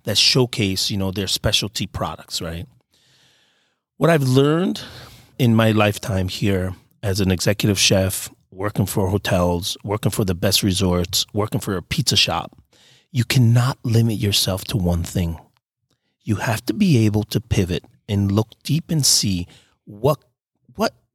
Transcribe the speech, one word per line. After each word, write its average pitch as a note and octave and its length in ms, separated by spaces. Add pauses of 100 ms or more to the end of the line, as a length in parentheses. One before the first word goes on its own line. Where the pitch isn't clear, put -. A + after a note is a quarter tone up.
that G#2 120
showcase, A2 760
you G#2+ 60
know, F#2+ 140
their F#2+ 160
specialty G#2+ 600
products, - 540
right? E2+ 280 (1300)
What D#3 120
I've E3 140
learned D3 600 (560)
in A#2+ 160
my A2 180
lifetime G2 560
here F#2+ 460 (280)
as G2 180
an F#2 120
executive G2+ 460
chef, F#2+ 520 (220)
working G2+ 340
for G2 220
hotels, F2+ 720
working G#2 300
for A2+ 120
the F#2 100
best F#2+ 280
resorts, F2+ 680
working G#2 280
for G2+ 160
a F2 60
pizza - 340
shop, - 400 (540)
you A#2+ 140
cannot B2 580
limit A2+ 360
yourself G2 480
to - 100
one E2+ 260
thing. E2+ 360 (840)
You G#2+ 140
have - 300
to - 60
be E3+ 320
able G#2 200
to - 160
pivot - 440 (240)
and G2+ 220
look G#2+ 200 (120)
deep - 280
and D#3 140
see F#2 440 (360)
what, B2 380 (520)
what, G#3+ 200 (200)